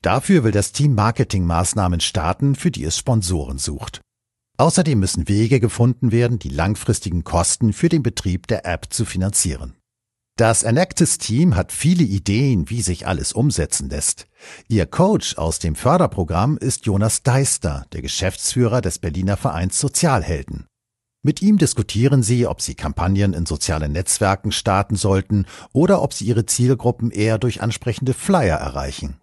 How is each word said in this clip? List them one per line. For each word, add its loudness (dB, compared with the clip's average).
Dafür 2
will 4
das 0
Team 2
Marketingmaßnahmen 0
starten, 0
für -2
die -8
es -2
Sponsoren -2
sucht. -8
Außerdem 2
müssen 0
Wege 4
gefunden 2
werden, 0
die -10
langfristigen -2
Kosten 0
für 0
den 2
Betrieb -4
der -4
App -6
zu -2
finanzieren. -4
Das 4
Enactus-Team 2
hat -2
viele 2
Ideen, 0
wie -4
sich -4
alles -4
umsetzen -2
lässt. -6
Ihr 2
Coach 0
aus -2
dem -2
Förderprogramm 0
ist -4
Jonas 0
Deister, 0
der -8
Geschäftsführer -2
des -4
Berliner -2
Vereins -2
Sozialhelden. -2
Mit 0
ihm 6
diskutieren 2
sie, 2
ob -6
sie -8
Kampagnen 0
in -2
sozialen -2
Netzwerken 0
starten 0
sollten 0
oder 4
ob -2
sie -8
ihre 0
Zielgruppen 0
eher 0
durch -2
ansprechende -2
Flyer 2
erreichen. -8